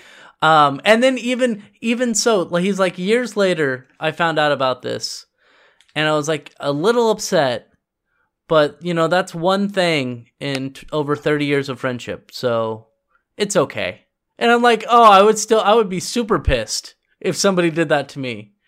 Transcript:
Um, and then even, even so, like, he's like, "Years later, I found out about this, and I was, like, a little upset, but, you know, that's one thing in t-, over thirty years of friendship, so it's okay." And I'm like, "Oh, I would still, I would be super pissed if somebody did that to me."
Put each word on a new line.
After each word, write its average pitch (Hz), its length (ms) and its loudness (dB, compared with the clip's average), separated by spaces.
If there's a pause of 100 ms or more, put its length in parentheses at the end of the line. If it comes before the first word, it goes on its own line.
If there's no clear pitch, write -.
(420)
Um, 147 420 2
and 226 180 4
then 262 140 2
even, 240 460 -4 (180)
even 233 340 -2
so, 220 280 2
like, 175 220 -4
he's 196 140 -2
like, 180 200 -2
"Years 220 360 -2
later, 156 540 -2 (100)
I 156 140 -4
found 160 260 -2
out 151 140 2
about 127 300 -2
this, 117 420 -10 (720)
and 151 120 -2
I 156 60 0
was, 151 160 -2
like, 151 320 -6
a 143 100 -4
little 220 400 0
upset, 156 640 -2 (720)
but, 151 380 2
you 175 80 -4
know, 165 160 0
that's 180 260 -2
one 190 360 0
thing 147 580 -2 (120)
in 135 340 -6
t-, - 180 -20
over 147 240 -2
thirty 147 300 -2
years 139 240 -2
of 127 100 -10
friendship, 120 500 -8
so 113 580 -4 (500)
it's 208 180 -2
okay." 107 460 -2 (360)
And 233 120 2
I'm 240 100 4
like, 233 260 2
"Oh, 233 180 6
I 196 180 8
would 208 160 4
still, 220 220 0
I 196 120 2
would 220 160 2
be 180 120 -6
super 220 380 -2
pissed - 560 -4 (260)
if 170 160 -4
somebody 175 340 0
did 160 180 -2
that 143 220 -2
to - 80 -16
me." 120 340 -10 (160)